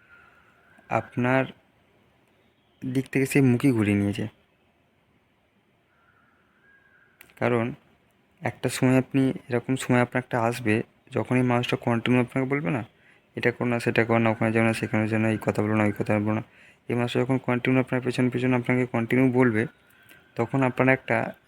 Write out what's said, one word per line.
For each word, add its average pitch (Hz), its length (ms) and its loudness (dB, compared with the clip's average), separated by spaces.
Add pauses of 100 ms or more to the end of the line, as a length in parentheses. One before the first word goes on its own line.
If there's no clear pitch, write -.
(880)
আপনার 123 560 -2 (1500)
দিক 131 160 -4
থেকে 135 160 -2
সে 143 160 2
মুখই 131 300 4
ঘুরিয়ে 104 260 2
নিয়েছে। 101 300 -2 (3000)
কারণ 120 340 0 (680)
একটা - 280 -4
সময় 131 280 2
আপনি, 131 360 0 (160)
এরকম 123 260 -2
সময় 123 260 2
আপনার 123 220 -2
একটা 123 200 -2
আসবে, 120 400 0 (280)
যখন 120 240 -2
এই 127 80 4
মানুষটা 123 320 0
কন্টিনিউ 120 460 0
আপনাকে 127 280 -4
বলবে 143 200 -4
না, 123 160 -4 (500)
"এটা 120 160 0
করো 123 180 -4
না, 120 100 -2
সেটা 113 260 0
করো 117 120 2
না, 117 120 4
ওখানে 110 220 0
যাও 113 120 2
না, 113 100 2
সেখানে 110 340 -2
যাও 110 120 -2
না, 110 100 0
এই 110 120 0
কথা 107 220 -2
বলো 107 120 0
না, 107 80 2
ওই 104 160 0
কথা 107 200 0
বলো 107 140 -2
না।" 110 100 -4 (460)
এই 120 60 -4
মানুষটা 120 240 -2
যখন 127 180 0
কন্টিনিউ 123 420 0
আপনার 127 220 -2
পেছন 127 280 -2
পেছন 127 240 -2
আপনাকে 123 320 0
কন্টিনিউ 123 460 0
বলবে, 120 360 2 (680)
তখন 123 280 -2
আপনার 131 300 2
একটা 117 400 -2 (140)